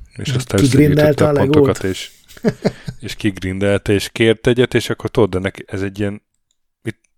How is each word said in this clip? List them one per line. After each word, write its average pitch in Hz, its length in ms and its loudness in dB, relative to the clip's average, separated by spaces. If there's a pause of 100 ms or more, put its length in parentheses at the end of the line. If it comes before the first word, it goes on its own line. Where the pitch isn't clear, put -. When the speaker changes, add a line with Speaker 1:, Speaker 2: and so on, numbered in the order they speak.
(160)
Speaker 1:
és 101 140 -8
aztán 127 300 -2
összegyűjtötte 120 180 4
Speaker 2:
Kigrindelte 147 480 4
Speaker 1:
a - 20 2
Speaker 2:
a 151 40 0
Legót? 135 220 0
Speaker 1:
pontokat, 139 300 2
és, - 280 -6 (880)
és - 160 -10
kigrindelte, 98 800 -2
és 98 160 0
kért 113 380 2
egyet, 123 260 2
és 117 160 0
akkor 110 200 -6
tudod, 107 200 2
de 92 100 -4
neki 95 280 -6
ez 98 140 -8
egy 98 180 -8
ilyen, 104 220 -6 (640)
itt - 160 -10 (180)